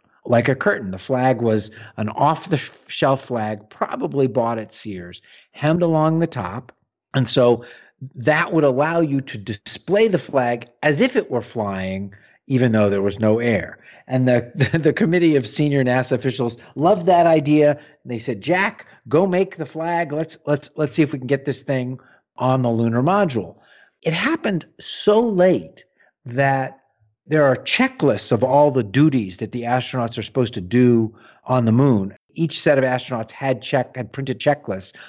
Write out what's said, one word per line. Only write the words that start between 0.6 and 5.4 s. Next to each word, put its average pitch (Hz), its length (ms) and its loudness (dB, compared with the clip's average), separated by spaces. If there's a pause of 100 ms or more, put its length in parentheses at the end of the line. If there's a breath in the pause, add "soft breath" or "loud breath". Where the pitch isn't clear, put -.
The 92 80 -10
flag 127 440 0
was 110 280 0 (280 loud breath)
an 107 100 -4
off-the-shelf - 1160 -2
flag, 107 420 -6
probably 147 580 -4
bought 117 320 -2
at 107 140 -12
Sears, 90 480 -14 (320 soft breath)